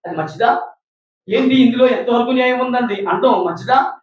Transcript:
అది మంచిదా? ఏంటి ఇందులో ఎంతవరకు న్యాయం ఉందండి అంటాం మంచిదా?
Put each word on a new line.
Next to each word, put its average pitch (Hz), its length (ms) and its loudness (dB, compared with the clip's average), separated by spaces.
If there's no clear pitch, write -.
అది 170 100 -8
మంచిదా? 156 440 -2
ఏంటి 262 340 2
ఇందులో 254 240 4
ఎంతవరకు 240 440 0
న్యాయం 254 280 0
ఉందండి 247 360 -2
అంటాం 196 500 0
మంచిదా? 233 480 0